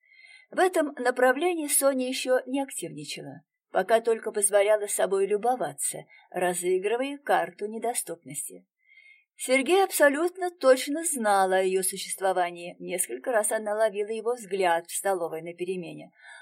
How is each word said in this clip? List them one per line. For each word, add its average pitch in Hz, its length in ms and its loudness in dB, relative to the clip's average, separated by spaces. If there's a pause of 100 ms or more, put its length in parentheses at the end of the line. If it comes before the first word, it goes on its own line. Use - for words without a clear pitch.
(520)
В - 80 -2
этом 339 380 0
направлении 269 680 2
Соня 269 400 0
еще 254 400 0
не 269 140 -2
активничала, 151 840 -12 (280)
пока 190 300 2
только 226 300 0
позволяла 208 560 4
собой 196 400 0
любоваться, 208 800 -2 (260)
разыгрывая 185 880 0
карту 180 480 -2
недоступности. 214 1000 -8 (680)
Сергей 269 480 4
абсолютно 349 680 2
точно 285 540 2
знал 202 500 2
о 190 80 4
ее 190 220 0
существовании. 180 960 -2
Несколько 185 520 -6
раз 214 200 2
она 214 240 -2
ловила 208 340 0
его 226 240 -4
взгляд 185 540 0
в - 80 -10
столовой 165 480 -4
на 170 100 -10
перемене. 170 580 -8 (300)